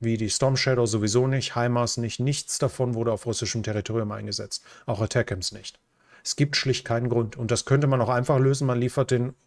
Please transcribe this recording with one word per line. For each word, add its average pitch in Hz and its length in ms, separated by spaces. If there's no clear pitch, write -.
wie 113 160
die 107 140
Storm 131 260
Shadow 123 300
sowieso 110 420
nicht, 131 260
himars 120 440
nicht. 117 200
Nichts 143 400
davon 127 360
wurde 113 180
auf 104 140
russischem 113 360
Territorium 107 480
eingesetzt. 104 540
Auch 107 140
Attackams 104 520
nicht. - 260
Es - 100
gibt 147 220
schlicht - 280
keinen 117 240
Grund. 117 280
Und 117 140
das 117 160
könnte 143 200
man 135 140
auch 110 80
einfach 127 300
lösen. 135 280
Man 123 140
liefert 123 300
den 123 240